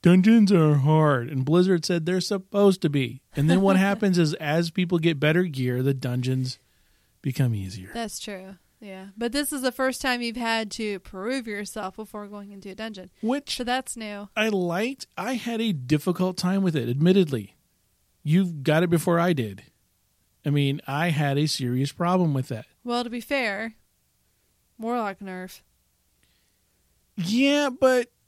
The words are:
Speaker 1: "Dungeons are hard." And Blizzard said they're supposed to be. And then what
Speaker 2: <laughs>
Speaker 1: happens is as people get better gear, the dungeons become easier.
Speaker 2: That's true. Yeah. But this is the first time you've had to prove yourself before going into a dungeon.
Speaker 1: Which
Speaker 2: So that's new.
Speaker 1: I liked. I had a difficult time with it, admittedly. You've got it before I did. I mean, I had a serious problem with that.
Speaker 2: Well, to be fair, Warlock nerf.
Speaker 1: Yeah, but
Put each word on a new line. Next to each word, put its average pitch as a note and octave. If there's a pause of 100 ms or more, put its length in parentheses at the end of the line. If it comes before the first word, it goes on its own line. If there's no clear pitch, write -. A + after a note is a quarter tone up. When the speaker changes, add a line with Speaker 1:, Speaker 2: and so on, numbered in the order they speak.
Speaker 1:
"Dungeons G3
are D#3
hard." D3
And C3+
Blizzard F3
said E3+
they're F3+
supposed G3
to E3+
be. C3+ (140)
And D3
then F#3
what G3
Speaker 2:
<laughs> -
Speaker 1:
happens G3
is D#3
as D#3+
people F3+
get D#3+
better D#3+
gear, B2+
the C#3
dungeons B2+ (640)
become C3
easier. F#2+
Speaker 2:
That's A3+
true. F#3+ (240)
Yeah. F#3+ (100)
But A#3
this C#4+
is C4+
the C4+
first C4
time B3
you've A#3
had A3+
to G#3
prove A3
yourself G#3
before G#3
going G3+
into G3
a F#3+
dungeon. G#3+ (120)
Speaker 1:
Which C4
Speaker 2:
So B3+
that's B3
new. G#3
Speaker 1:
I A3
liked. G3 (100)
I G#3+
had A#3
a A3
difficult E3
time F#3+
with F3
it, A#2+
admittedly. C#3+ (680)
You've E3
got D#3
it F3
before E3+
I F3
did. G#2+ (840)
I C#3+
mean, C#3+
I D3+
had C#3+
a D3+
serious C3
problem F3
with C3
that. A2+ (180)
Speaker 2:
Well, A#3+
to A#3
be A#3
fair, A3 (1040)
Warlock A3
nerf. F#3 (1500)
Speaker 1:
Yeah, C4+
but B3+ (160)